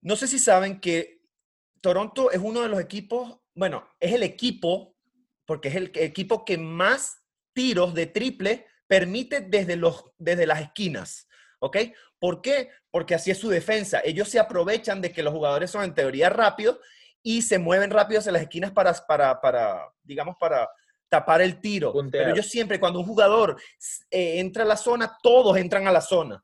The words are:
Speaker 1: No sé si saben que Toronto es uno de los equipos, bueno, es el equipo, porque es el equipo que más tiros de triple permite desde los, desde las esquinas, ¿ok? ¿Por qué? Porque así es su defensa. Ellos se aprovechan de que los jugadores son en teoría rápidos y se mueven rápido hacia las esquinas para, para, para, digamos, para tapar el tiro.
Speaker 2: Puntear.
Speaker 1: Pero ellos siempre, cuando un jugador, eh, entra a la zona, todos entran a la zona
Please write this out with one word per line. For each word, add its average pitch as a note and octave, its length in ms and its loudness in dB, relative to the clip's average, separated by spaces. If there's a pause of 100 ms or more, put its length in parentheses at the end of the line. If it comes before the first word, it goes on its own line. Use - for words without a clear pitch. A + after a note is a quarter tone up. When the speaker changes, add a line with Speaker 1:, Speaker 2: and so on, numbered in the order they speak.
Speaker 1:
No F#3+ 140 -4
sé C4+ 120 -4
si C4+ 120 -2
saben G3 400 4
que E3+ 400 -4 (640)
Toronto G#3 500 0
es F3+ 100 0
uno A3 200 -4
de A3+ 80 -2
los G3+ 100 -2
equipos, A#3 600 -8 (160)
bueno, F3 340 -4 (100)
es F#3 140 0
el A#3+ 100 0
equipo, F#3 720 -4 (500)
porque D3 220 -6
es C#3 80 -6
el F#3 200 -6
equipo F3+ 500 -2
que F#3+ 120 -2
más E3+ 600 -2 (400)
tiros F#3 340 2
de E3 120 -2
triple A3 600 -4 (220)
permite G3+ 540 0
desde F#3+ 340 0
los, E3+ 300 0 (120)
desde F3 280 0
las D#3 160 0
esquinas, D3+ 680 -8 (320)
¿ok? - 180 -4 (400)
¿Por F3+ 240 -4
qué? C4 280 -2 (200)
Porque E3+ 260 -2
así F#3 160 -2
es F3+ 60 0
su G#3+ 120 -6
defensa. G3 520 0
Ellos E3 280 -2
se A#3 100 2
aprovechan G3+ 600 0
de F3 100 -4
que E3+ 120 -8
los D3 100 0
jugadores D#3 360 -2
son G#3 140 -6
en F3 100 -6
teoría C#3 360 2
rápidos G#3 500 2 (420)
y A3+ 200 -2
se G3+ 180 0
mueven F#3 320 0
rápido G#3 280 4
hacia G3+ 120 -6
las E3 120 0
esquinas E3+ 280 -8
para, F#3 220 4 (120)
para, C#3+ 360 2
para, A2 480 0 (120)
digamos, E3 380 -8
para D3 300 0 (400)
tapar E3 320 4
el F#3 180 0
tiro. G3 320 -4
Speaker 2:
Puntear. C#3 320 -2
Speaker 1:
Pero C3 120 2
ellos G#3 140 -2
siempre, G#3 300 -4
cuando F3+ 200 0
un F3+ 60 -4
jugador, G#3 520 4 (520)
eh, F3 300 -2
entra F#3+ 240 -4
a G#3+ 40 2
la G#3 100 4
zona, A#3 440 -2
todos A#3 360 6
entran F#3+ 280 0
a F#3+ 60 4
la E3+ 100 6
zona D3+ 420 -2